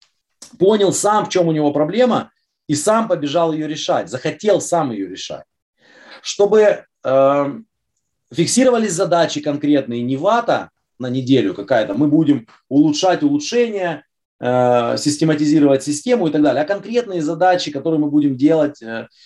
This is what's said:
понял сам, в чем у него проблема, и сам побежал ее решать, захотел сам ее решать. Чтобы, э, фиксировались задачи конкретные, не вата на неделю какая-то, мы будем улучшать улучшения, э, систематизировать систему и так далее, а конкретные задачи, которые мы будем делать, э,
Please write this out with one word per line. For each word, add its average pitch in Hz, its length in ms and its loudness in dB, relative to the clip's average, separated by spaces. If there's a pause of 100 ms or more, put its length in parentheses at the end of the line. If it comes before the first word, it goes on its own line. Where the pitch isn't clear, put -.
(580)
понял 196 340 4
сам, 208 340 0
в - 20 -10
чем 180 200 0
у 160 40 2
него 147 200 0
проблема, 170 580 0 (360)
и 151 80 -2
сам 220 320 0
побежал 165 460 0
ее 156 160 -4
решать, 151 400 -4
захотел 156 520 -2
сам 156 300 -2
ее 98 180 -8
решать. 85 360 -14 (800)
Чтобы, 208 600 2 (200)
э, 139 560 2 (720)
фиксировались 220 600 2
задачи 165 480 0
конкретные, 143 600 -2
не 131 140 -4
вата 170 540 -2 (280)
на 127 120 -8
неделю 123 440 0
какая-то, 107 400 -2
мы 147 140 0
будем 147 400 2 (200)
улучшать 151 540 2
улучшения, 180 800 -2 (360)
э, 123 600 2
систематизировать 147 840 2
систему 185 440 -2
и 156 40 -2
так 151 120 0
далее, 139 200 2
а 151 40 -4
конкретные 202 560 -4
задачи, 170 480 0
которые 147 280 -2
мы 147 120 0
будем 143 260 0
делать, 147 460 0
э, 113 240 -10 (200)